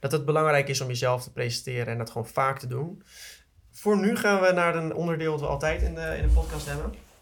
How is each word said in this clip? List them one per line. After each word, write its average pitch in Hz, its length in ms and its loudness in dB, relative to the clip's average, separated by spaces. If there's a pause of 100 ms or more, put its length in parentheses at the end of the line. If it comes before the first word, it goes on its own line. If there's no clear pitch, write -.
Dat 135 120 -2
het 147 120 0
belangrijk 151 440 2
is 135 120 -2
om 131 80 -6
jezelf 123 340 -2
te - 100 -16
presenteren 120 540 -6
en 117 120 -6
dat 117 120 -8
gewoon 113 180 -8
vaak 135 300 0
te - 80 -12
doen. 135 360 -8 (720)
Voor 208 260 2
nu 208 180 2
gaan 202 240 4
we 185 120 6
naar 170 240 2
een 160 180 -2
onderdeel 160 380 0
dat 147 80 -2
we 143 60 -4
altijd 156 360 0
in 165 120 0
de, 160 260 -6
in 151 80 2
de 151 60 8
podcast 151 320 0
hebben. 147 280 -6 (280)